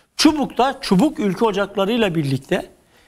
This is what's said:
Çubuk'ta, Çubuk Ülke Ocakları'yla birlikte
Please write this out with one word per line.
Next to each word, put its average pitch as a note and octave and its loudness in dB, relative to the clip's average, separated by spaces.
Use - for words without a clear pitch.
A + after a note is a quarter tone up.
Çubuk'ta, C4+ 0
Çubuk C4 2
Ülke G3 -2
Ocakları'yla G3+ 0
birlikte C#3 -4